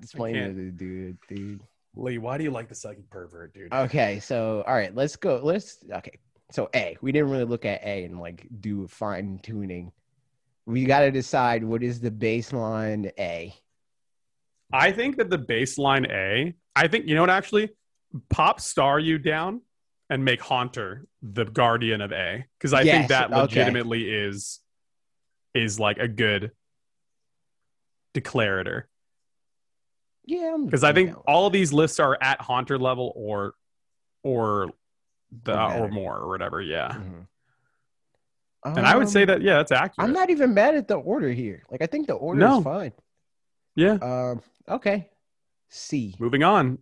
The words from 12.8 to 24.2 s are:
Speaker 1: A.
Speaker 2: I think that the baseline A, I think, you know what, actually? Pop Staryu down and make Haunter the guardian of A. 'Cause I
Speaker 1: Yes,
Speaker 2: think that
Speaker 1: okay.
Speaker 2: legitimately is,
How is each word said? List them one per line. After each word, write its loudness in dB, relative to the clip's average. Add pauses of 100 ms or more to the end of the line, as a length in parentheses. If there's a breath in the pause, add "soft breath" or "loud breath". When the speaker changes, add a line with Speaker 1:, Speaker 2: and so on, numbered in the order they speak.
Speaker 1:
A. -6 (1200)
Speaker 2:
I 4
think -2
that 0
the 0
baseline 0
A, -2 (220)
I 4
think, 0
you 2
know 4
what, 4
actually? 0 (600)
Pop 2
Staryu 0
down -4 (480)
and -2
make 2
Haunter -4 (160)
the -4
guardian 2
of -6
A. -6 (140)
'Cause 0
I 6
Speaker 1:
Yes, 6
Speaker 2:
think 2
that 4
Speaker 1:
okay. 4
Speaker 2:
legitimately 0
is, -4 (960)